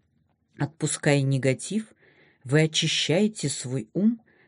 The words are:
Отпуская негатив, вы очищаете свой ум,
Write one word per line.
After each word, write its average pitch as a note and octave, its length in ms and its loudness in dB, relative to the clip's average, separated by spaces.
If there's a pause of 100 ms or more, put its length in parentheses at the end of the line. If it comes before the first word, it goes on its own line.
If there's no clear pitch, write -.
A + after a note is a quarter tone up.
(580)
Отпуская C#3+ 640 0
негатив, C3+ 720 -2 (480)
вы D3 200 2
очищаете D#3+ 880 0
свой B2+ 440 -6
ум, A3 280 0 (280)